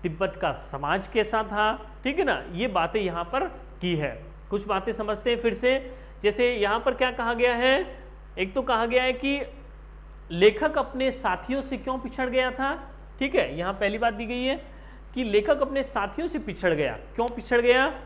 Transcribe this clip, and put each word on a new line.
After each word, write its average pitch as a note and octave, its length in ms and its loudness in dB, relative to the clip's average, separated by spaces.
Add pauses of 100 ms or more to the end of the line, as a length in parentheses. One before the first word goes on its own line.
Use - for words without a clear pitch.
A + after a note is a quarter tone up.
तिब्बत F3+ 380 -2
का D#3+ 100 0
समाज D3 560 -2
कैसा A3 360 0
था, G#3+ 480 0 (120)
ठीक C#4+ 160 0
है F4+ 60 4
ना, E3 260 0
ये G3 160 0
बातें F3+ 340 2
यहाँ F3 220 -2
पर C4 200 0 (380)
की F3 140 2
है। C3+ 300 -4 (240)
कुछ G3+ 180 -2
बातें G3+ 260 0
समझते G#3+ 380 -2
हैं A#3 100 2
फिर A3+ 120 2
से। B3+ 480 0 (220)
जैसे B3 320 4
यहाँ G#3 240 2
पर B3 140 2
क्या B3+ 180 2
कहा A#3+ 220 0
गया A#3+ 220 4
है, C4 440 2 (400)
एक F#3+ 140 -2
तो C4 80 0
कहा A#3+ 240 2
गया B3 180 4
है B3+ 100 2
कि C#4 280 0 (920)
लेखक G#3+ 460 6
अपने C4 340 0
साथियों B3 500 -2
से C4+ 160 -6
क्यों C4 200 -4
पिछड़ B3+ 320 -4
गया B3+ 220 2
था, C4 380 -4 (300)
ठीक C4+ 160 0
है, - 220 2
यहाँ F3+ 160 -2
पहली G3+ 240 0
बात A#3 160 2
दी A3+ 120 -6
गई B3 180 -4
है C4+ 220 -2 (500)
कि B3+ 80 -2
लेखक A3 380 4
अपने C4+ 220 0
साथियों B3+ 440 -2
से D#4 120 -4
पिछड़ F3+ 340 0
गया। C#3 200 2 (220)
क्यों A#3 120 0
पिछड़ A#3+ 340 2
गया? B3+ 280 6 (160)